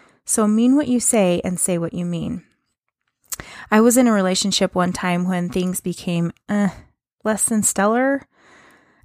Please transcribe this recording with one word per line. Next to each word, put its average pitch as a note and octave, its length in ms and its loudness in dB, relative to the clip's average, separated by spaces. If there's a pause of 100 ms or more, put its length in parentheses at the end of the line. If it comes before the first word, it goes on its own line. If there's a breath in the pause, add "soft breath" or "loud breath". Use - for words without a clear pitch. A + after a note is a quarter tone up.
(240 soft breath)
So G#3+ 220 0
mean A#3 300 4
what D4 120 0
you B3 120 2
say F#3 440 2
and F3+ 160 -4
say F3+ 160 -2
what E3 180 -4
you F3 120 -4
mean. E3+ 360 -6 (1300 loud breath)
I G#3+ 100 6
was A#3 160 4
in B3+ 100 6
a A3+ 60 4
relationship F#3+ 600 0
one F3+ 180 0
time F3+ 360 -2
when F3 220 -2
things F#3 300 -4
became, E3+ 520 -4 (160)
uh, G3+ 220 0 (520 loud breath)
less G#3+ 220 -2
than G#3+ 180 0
stellar, B3 640 0 (800 soft breath)